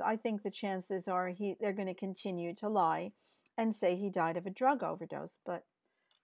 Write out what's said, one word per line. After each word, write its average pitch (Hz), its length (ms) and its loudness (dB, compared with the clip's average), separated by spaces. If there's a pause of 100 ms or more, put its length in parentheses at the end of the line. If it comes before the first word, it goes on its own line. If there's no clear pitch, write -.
I 220 120 4
think 220 260 -4
the 196 80 -2
chances 190 580 -4
are 180 200 2
he, 190 320 -2
they're 208 120 0
gonna 190 220 -2
continue 185 600 -4
to 208 120 -4
lie 175 440 2 (440)
and 226 180 2
say 180 220 4
he 196 140 -2
died 170 260 2
of 180 100 -2
a 190 40 -2
drug 254 320 4
overdose, 160 640 -6
but 175 180 -4 (600)